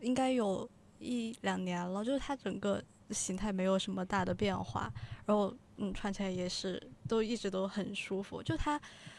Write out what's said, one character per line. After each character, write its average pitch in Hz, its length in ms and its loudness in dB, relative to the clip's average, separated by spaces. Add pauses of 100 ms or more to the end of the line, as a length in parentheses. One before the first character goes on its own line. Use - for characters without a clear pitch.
应 247 120 2
该 262 160 4
有 220 400 2 (300)
一 233 420 -2
两 185 220 2
年 180 180 0
了， 185 220 -2
就 247 80 0
是 277 80 2
它 277 160 -2
整 196 240 -2
个 202 240 2 (280)
形 190 260 -2
态 208 120 0
没 185 140 0
有 190 160 6
什 - 100 -2
么 190 160 -2
大 190 200 2
的 185 80 2
变 202 200 2
化， - 380 -2 (340)
然 208 100 6
后， 208 200 4 (220)
嗯， 196 160 -2
穿 202 180 -2
起 196 100 -4
来 190 80 0
也 180 200 -2
是， - 360 -4 (220)
都 226 160 4
一 220 140 2
直 202 120 -2
都 190 160 2
很 196 300 -2
舒 196 260 -2
服， - 220 -8
就 320 140 2
它 294 200 2 (420)